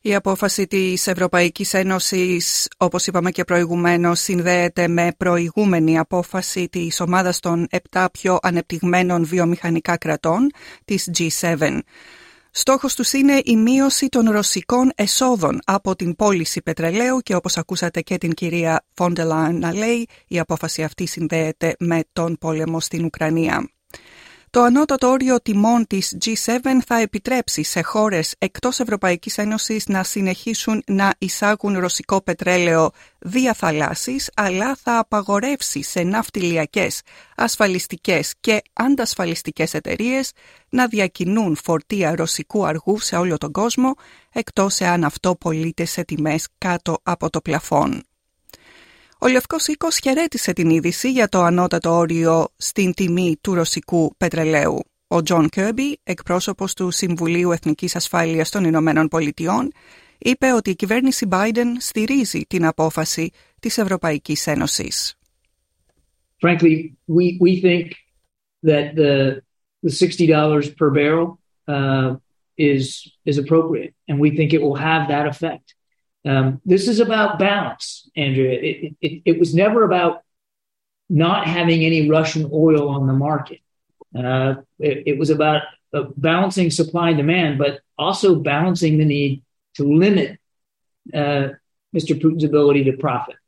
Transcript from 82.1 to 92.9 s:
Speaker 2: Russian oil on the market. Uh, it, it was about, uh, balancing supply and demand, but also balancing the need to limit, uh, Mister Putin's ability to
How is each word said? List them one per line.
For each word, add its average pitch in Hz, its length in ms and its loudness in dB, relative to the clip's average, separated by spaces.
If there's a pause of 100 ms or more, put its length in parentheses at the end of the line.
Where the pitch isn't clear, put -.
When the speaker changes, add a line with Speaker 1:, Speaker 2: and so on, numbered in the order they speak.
Speaker 2:
Russian 156 260 0 (240)
oil 156 180 6 (120)
on 139 140 -2
the 131 80 2 (100)
market. 143 320 -6 (640)
Uh, 131 280 0 (380)
it, 139 80 0 (140)
it 139 100 0
was 156 180 0
about, 151 240 2 (340)
uh, 135 80 -2 (260)
balancing 185 400 2
supply 165 420 0
and 151 120 2
demand, 160 280 2 (120)
but 139 80 0 (320)
also 196 240 2 (240)
balancing 165 500 2
the 156 140 4
need 143 160 0 (440)
to 147 60 -2 (220)
limit, 190 240 4 (920)
uh, 143 240 0 (520)
Mister 160 240 0
Putin's 160 320 2
ability 143 360 4
to 131 40 0 (140)